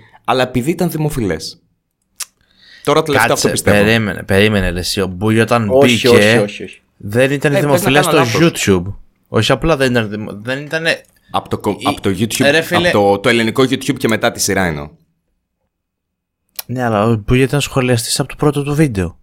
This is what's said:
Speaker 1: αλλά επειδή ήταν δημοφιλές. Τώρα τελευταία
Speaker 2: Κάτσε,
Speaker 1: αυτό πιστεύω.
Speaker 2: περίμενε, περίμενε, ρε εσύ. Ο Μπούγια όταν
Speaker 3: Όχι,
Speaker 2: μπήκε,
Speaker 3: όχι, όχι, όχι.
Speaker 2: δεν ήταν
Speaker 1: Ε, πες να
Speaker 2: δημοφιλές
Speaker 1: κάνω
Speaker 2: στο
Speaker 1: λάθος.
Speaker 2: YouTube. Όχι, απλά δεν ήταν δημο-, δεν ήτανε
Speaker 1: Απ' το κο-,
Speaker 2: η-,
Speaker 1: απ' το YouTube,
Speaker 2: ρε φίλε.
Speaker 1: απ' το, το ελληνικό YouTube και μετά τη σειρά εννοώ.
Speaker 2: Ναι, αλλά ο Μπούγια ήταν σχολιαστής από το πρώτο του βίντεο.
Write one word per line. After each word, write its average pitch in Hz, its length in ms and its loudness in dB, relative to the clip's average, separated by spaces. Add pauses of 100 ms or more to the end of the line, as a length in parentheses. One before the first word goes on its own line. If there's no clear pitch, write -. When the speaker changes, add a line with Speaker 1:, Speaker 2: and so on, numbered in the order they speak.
(240)
Speaker 1:
αλλά 127 180 0
επειδή 123 280 -2
ήταν 175 200 -2
δημοφιλές. 131 720 -6 (1200)
Τώρα 151 180 0
τελευταία 139 260 2
Speaker 2:
Κάτσε, 139 200 0
Speaker 1:
αυτό - 140 -4
πιστεύω. 104 220 2
Speaker 2:
περίμενε, 110 380 0
περίμενε, 98 480 2
ρε 87 80 -4
εσύ. 90 220 -4
Ο 92 60 -2
Μπούγια 107 360 0
όταν 113 280 0
Speaker 3:
Όχι, 131 220 4
Speaker 2:
μπήκε, 113 160 2
Speaker 3:
όχι, 110 300 6
όχι, 101 240 -4
όχι. - 180 -16 (160)
Speaker 2:
δεν 120 340 0
ήταν 143 220 0
Speaker 1:
Ε, - 20 2
πες - 100 2
να 143 40 2
Speaker 2:
δημοφιλές 143 380 2
Speaker 1:
κάνω 156 180 2
Speaker 2:
στο 113 140 -2
Speaker 1:
λάθος. - 280 2
Speaker 2:
YouTube. 95 260 0 (360)
Όχι, 110 240 0
απλά 156 240 0
δεν 131 140 2
ήταν 117 200 -2
δημο-, 104 220 -10 (100)
δεν 127 220 -8
ήτανε 160 360 -4 (300)
Speaker 1:
Απ' - 180 -6
το - 100 -4
κο-, - 200 -4
Speaker 2:
η-, 95 60 -18
Speaker 1:
απ' - 160 -2
το 104 100 -2
YouTube, 113 400 0
Speaker 2:
ρε 156 100 2
φίλε. 170 280 -2
Speaker 1:
απ' 170 40 2
το, 101 260 4
το 113 100 -2
ελληνικό 117 340 2
YouTube 131 340 -2
και 127 120 -2
μετά 113 240 0
τη - 80 -10
σειρά 95 240 0
εννοώ. 76 240 -4 (1800)
Speaker 2:
Ναι, 127 180 -6
αλλά 110 220 2
ο 117 100 2
Μπούγια 127 280 0
ήταν 139 160 0
σχολιαστής 123 600 -2
από 139 80 -6
το - 100 -16
πρώτο 147 240 0
του 143 120 -4
βίντεο. 110 480 0